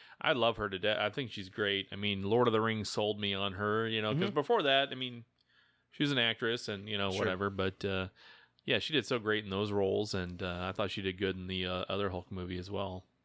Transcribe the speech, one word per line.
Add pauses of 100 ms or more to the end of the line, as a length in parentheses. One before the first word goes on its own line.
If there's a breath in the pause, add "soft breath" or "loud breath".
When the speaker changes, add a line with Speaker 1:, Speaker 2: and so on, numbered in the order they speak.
(200 loud breath)
Speaker 1:
I
love
her
to
death.
I
think
she's
great.
I
mean,
Lord
of
the
Rings
sold
me
on
her,
you
know,
'cause
Speaker 2:
Mm-hmm.
Speaker 1:
before
that,
I
mean, (680 soft breath)
she
was
an
actress
and,
you
know,
Speaker 2:
Sure.
Speaker 1:
whatever.
But,
uh, (560 loud breath)
yeah,
she
did
so
great
in
those
roles,
and,
uh,
I
thought
she
did
good
in
the,
uh,
other
Hulk
movie
as
well. (180)